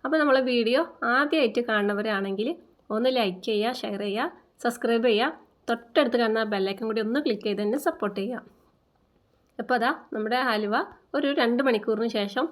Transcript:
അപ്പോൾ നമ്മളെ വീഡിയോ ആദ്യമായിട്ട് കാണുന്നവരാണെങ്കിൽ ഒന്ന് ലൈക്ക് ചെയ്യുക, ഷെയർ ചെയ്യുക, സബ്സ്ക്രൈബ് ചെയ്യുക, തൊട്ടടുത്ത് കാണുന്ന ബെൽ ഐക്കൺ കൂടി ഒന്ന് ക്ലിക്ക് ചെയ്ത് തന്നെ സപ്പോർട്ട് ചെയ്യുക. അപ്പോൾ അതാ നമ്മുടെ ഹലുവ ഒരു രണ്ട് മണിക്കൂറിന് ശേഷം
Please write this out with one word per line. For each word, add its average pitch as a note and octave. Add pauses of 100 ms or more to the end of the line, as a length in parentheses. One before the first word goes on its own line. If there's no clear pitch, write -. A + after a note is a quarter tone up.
അപ്പോൾ D4
നമ്മളെ C#4
വീഡിയോ B3 (280)
ആദ്യമായിട്ട് C4
കാണുന്നവരാണെങ്കിൽ G#3 (420)
ഒന്ന് A#3
ലൈക്ക് G3
ചെയ്യുക, A3
ഷെയർ A3
ചെയ്യുക, G#3 (360)
സബ്സ്ക്രൈബ് A#3
ചെയ്യുക, A#3 (380)
തൊട്ടടുത്ത് A#3+
കാണുന്ന A3+
ബെൽ G3+
ഐക്കൺ G3
കൂടി A3
ഒന്ന് A#3
ക്ലിക്ക് A#3+
ചെയ്ത് G3+
തന്നെ G#3+
സപ്പോർട്ട് G#3+
ചെയ്യുക. G#3+ (1200)
അപ്പോൾ B3
അതാ A#3+ (200)
നമ്മുടെ A3
ഹലുവ G#3+ (400)
ഒരു D4
രണ്ട് B3
മണിക്കൂറിന് A#3
ശേഷം G#3+